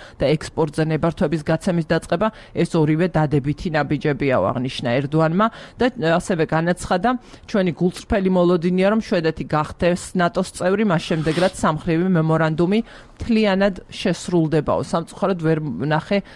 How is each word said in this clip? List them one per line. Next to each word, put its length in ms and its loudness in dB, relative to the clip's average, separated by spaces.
და 140 -4
ექსპორტზე 580 0
ნებართვების 560 0
გაცემის 480 0
დაწყება. 400 0
ეს 200 -2
ორივე 380 2
დადებითი 640 0
ნაბიჯებიაო, 760 0
აღნიშნა 520 -2
ერდოანმა 500 2
და 140 0
ასევე 380 0
განაცხადა, 640 0
ჩვენი 300 0
გულწრფელი 580 0
მოლოდინია, 580 2
რომ 120 2
შვედეთი 460 -2
გახდეს 560 0
ნატოს 360 0
წევრი, 340 0
მას 180 2
შემდეგ, 340 0
რაც 180 2
სამმხრივი 540 0
მემორანდუმი 720 2
მთლიანად 640 2
შესრულდებაო. 960 0
სამწუხაროდ 580 -4
ვერ 180 2
ვნახე 600 -2